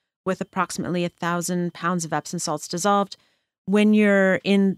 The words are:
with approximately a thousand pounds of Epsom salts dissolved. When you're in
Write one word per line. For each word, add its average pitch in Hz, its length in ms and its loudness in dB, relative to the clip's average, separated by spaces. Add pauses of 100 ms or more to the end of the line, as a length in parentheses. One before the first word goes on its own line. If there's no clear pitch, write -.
(260)
with 185 160 -4
approximately 175 640 -4
a 170 40 -4
thousand 175 680 -4
pounds 170 280 -2
of 160 100 -8
Epsom - 260 -6
salts 151 280 -6
dissolved. 202 480 0 (500)
When 208 280 4
you're 196 500 4
in 196 340 2